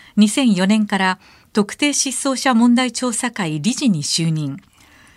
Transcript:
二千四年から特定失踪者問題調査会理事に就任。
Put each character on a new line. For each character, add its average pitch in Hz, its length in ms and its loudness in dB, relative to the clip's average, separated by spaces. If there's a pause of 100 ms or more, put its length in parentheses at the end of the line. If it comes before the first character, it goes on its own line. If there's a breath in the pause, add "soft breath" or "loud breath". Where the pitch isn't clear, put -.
(140 loud breath)
二 208 140 4
千 240 260 2
四 185 140 2
年 214 180 2
か 196 120 -2
ら 185 200 0 (340 soft breath)
特 208 240 -2
定 294 160 0
失 - 360 -4
踪 262 80 -2
者 254 180 0
問 240 220 4
題 254 160 0
調 247 200 -4
査 233 200 -6
会 156 280 -4
理 196 120 -2
事 269 180 0
に 151 140 -2
就 165 260 -2
任。 147 320 -6 (540 soft breath)